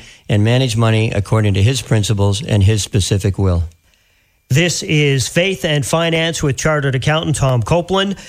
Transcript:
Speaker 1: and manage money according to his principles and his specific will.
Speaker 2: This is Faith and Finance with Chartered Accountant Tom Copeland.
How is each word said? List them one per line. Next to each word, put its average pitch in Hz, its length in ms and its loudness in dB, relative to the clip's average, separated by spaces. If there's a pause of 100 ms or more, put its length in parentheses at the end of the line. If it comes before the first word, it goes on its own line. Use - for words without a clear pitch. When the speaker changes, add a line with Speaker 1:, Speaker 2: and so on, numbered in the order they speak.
(280)
Speaker 1:
and 104 160 2
manage 120 320 2
money 110 340 2
according 104 440 0
to 98 80 2
his 127 200 2
principles 101 580 0
and 110 220 0
his 104 220 2
specific 98 540 -2
will. 87 260 0 (840)
Speaker 2:
This - 340 0
is 143 440 0
Faith 185 380 -2
and 147 220 -2
Finance 165 560 -2
with 143 160 -2
Chartered 147 360 -2
Accountant 151 400 -2
Tom 127 280 0
Copeland. 185 540 0 (120)